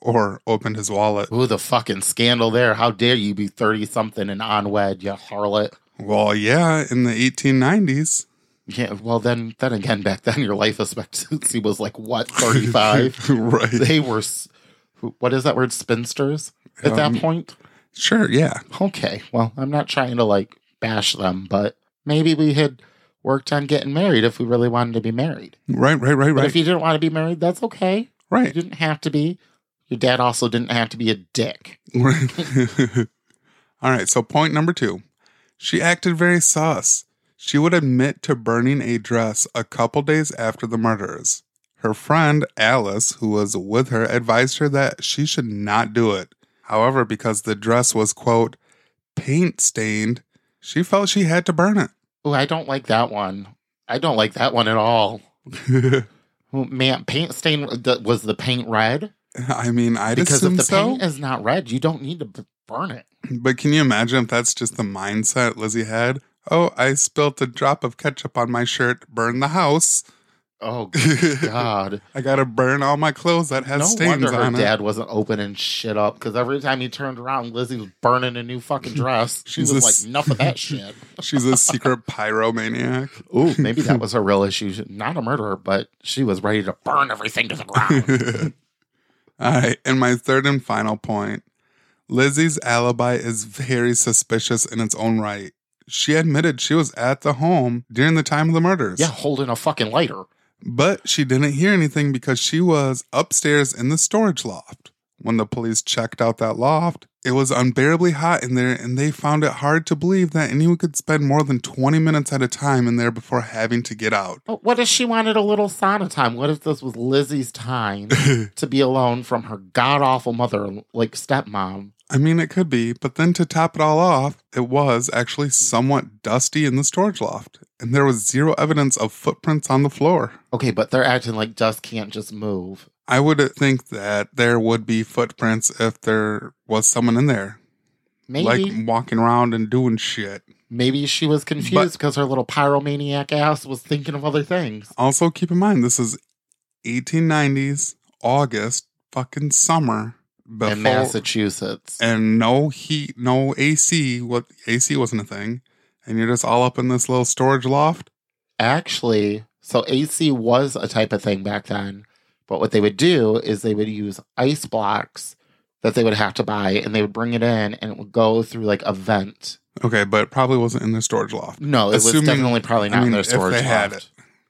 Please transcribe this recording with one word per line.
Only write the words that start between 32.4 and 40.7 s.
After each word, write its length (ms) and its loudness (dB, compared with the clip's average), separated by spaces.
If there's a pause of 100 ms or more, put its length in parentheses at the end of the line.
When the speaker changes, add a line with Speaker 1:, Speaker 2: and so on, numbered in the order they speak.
Speaker 1:
All 80 2
right, 180 0
so 140 2
point 320 0
number 180 2
two. 300 -4 (540)
She 260 -2
acted 340 0
very 240 4
sus. 640 0 (320)
She 220 -2
would 160 4
admit 480 2
to 120 0
burning 460 0
a 180 -2
dress 560 -2
a 100 -2
couple 380 -2
days 300 0
after 340 -4
the 120 -4